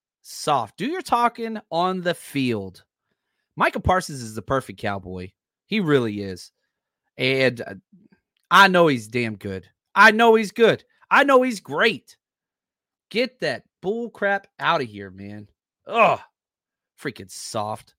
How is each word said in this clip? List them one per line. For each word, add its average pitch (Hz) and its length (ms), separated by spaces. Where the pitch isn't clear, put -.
Soft. - 540
Do 175 100
your 339 160
talking 233 580
on 185 300
the 175 120
field. 113 680
Micah 220 240
Parsons 175 420
is 110 140
the 110 60
perfect 127 400
cowboy. 92 480
He 214 140
really 127 420
is. 95 300
And, 131 440
uh, 101 140
I 190 160
know 175 200
he's 120 200
damn 117 300
good. 95 280
I 208 180
know 226 240
he's 220 180
good. 214 320
I 262 160
know 269 160
he's 247 180
great. 170 560
Get 240 320
that 135 220
bull 226 280
crap 196 380
outta 147 280
here, 101 260
man. 101 380
Ugh. 180 340
Freaking 98 320
soft. - 680